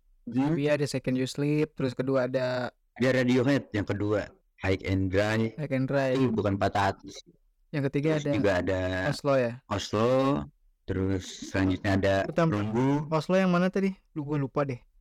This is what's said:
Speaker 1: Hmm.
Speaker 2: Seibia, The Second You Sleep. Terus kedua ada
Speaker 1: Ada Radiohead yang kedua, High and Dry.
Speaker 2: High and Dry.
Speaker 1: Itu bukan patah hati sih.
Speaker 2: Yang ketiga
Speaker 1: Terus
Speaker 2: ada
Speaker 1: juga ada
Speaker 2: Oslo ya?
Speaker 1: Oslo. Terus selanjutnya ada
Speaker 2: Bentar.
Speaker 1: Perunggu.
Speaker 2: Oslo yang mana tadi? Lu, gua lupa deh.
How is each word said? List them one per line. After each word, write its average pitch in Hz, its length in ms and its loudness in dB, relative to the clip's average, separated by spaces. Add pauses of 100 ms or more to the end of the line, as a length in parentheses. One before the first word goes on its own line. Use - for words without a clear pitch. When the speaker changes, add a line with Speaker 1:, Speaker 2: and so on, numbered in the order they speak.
(260)
Speaker 1:
Hmm. 131 240 0
Speaker 2:
Seibia, 147 240 0
The 143 140 0
Second 127 260 -4
You 131 120 0
Sleep. 151 480 -2
Terus 131 200 -4
kedua 131 320 0
ada 127 480 -4 (220)
Speaker 1:
Ada 127 200 2
Radiohead 127 540 4
yang 104 140 0
kedua, 101 420 0 (300)
High 95 260 0
and 95 300 0
Dry. 110 400 2
Speaker 2:
High 147 200 -8
and 131 140 0
Dry. 135 300 0
Speaker 1:
Itu 131 160 2
bukan 101 240 0
patah 98 340 0
hati - 180 -8
sih. - 220 -20 (400)
Speaker 2:
Yang 143 180 -2
ketiga 143 240 0
Speaker 1:
Terus 151 120 -2
Speaker 2:
ada 147 80 -2
Speaker 1:
juga 104 240 2
ada 92 240 -2 (280)
Speaker 2:
Oslo 143 280 0
ya? 120 160 0 (160)
Speaker 1:
Oslo. 107 400 0 (760)
Terus 95 380 -2 (220)
selanjutnya 95 480 0
ada 95 220 2 (100)
Speaker 2:
Bentar. - 240 0
Speaker 1:
Perunggu. 127 600 0
Speaker 2:
Oslo 160 280 0
yang 190 140 2
mana 180 180 2
tadi? 190 260 -2 (180)
Lu, 156 100 -6
gua 147 140 -4
lupa 143 260 -2
deh. 131 160 -4 (220)